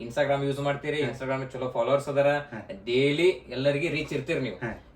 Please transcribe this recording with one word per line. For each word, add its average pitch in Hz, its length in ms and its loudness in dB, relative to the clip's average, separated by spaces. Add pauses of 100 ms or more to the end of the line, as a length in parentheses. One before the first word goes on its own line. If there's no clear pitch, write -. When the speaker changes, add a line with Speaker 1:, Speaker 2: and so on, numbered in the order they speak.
Speaker 1:
Instagram 139 400 0
ಯೂಸ್ 139 140 -2
ಮಾಡ್ತೀರಿ, 143 420 -2
Speaker 2:
ಹಾ. 131 80 0
Speaker 1:
Instagram 135 420 -4
ಚಲೋ 127 160 -4
ಫಾಲೋವರ್ಸ್ 131 400 2
ಅದಾರ, 143 280 4
Speaker 2:
ಹಾ. 117 360 -8
Speaker 1:
ಡೈಲಿ 135 560 2
ಎಲ್ಲರಿಗೆ 143 600 0
ರೀಚ್ 151 240 -4
ಇರ್ತೀರಿ 147 280 -2
ನೀವು. 113 160 -4
Speaker 2:
ಹಾ. 110 280 -8 (100)